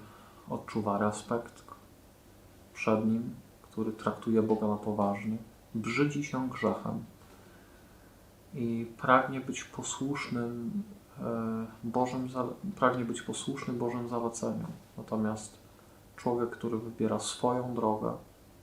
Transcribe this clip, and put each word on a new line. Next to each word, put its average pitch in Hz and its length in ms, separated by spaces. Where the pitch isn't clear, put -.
odczuwa 104 480
respekt - 680
przed 110 320
Nim, 117 300
który 110 300
traktuje - 500
Boga 107 260
na 104 80
poważnie, 104 640
brzydzi 139 480
się 131 260
grzechem 113 560
i 117 340
pragnie 131 440
być 127 220
posłusznym, 120 1200
e, 113 460
Bożym 127 460
zale-, 127 240
pragnie 123 300
być 113 160
posłuszny 135 520
Bożym 120 360
zaleceniom. 117 600
Natomiast 110 600
człowiek, 120 340
który 117 280
wybiera 110 420
swoją 123 540
drogę, 113 400